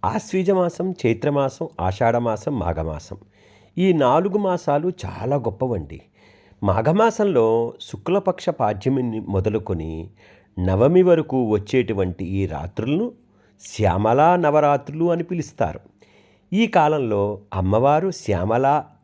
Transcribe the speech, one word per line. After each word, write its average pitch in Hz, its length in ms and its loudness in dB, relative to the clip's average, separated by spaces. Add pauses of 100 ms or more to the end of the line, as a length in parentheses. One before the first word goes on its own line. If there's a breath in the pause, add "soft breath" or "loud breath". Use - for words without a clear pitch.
ఆశ్వీజ 190 460 -2
మాసం, 180 440 0 (100)
చైత్రమాసం, 135 600 -2 (140)
ఆషాఢమాసం, 117 760 -2
మాఘమాసం. 80 580 -6 (600 soft breath)
ఈ 185 160 4
నాలుగు 160 440 2
మాసాలు 175 540 -2 (140)
చాలా 117 300 -6
గొప్పవండి. 101 680 -4 (640 soft breath)
మాఘమాసంలో 117 1160 2
శుక్లపక్ష 185 680 -4
పాడ్యమిని 117 680 -2
మొదలుకొని 92 920 -4 (500 soft breath)
నవమి 110 420 4
వరకు 147 480 2
వచ్చేటువంటి 101 760 0
ఈ 95 200 -2
రాత్రులను 110 680 -4 (500 soft breath)
శ్యామలా 110 760 2
నవరాత్రులు 151 760 2
అని 170 120 -2
పిలుస్తారు. 151 560 -6 (760 soft breath)
ఈ 226 140 2
కాలంలో 127 720 2 (140)
అమ్మవారు 127 580 2
శ్యామలా 117 760 0 (180)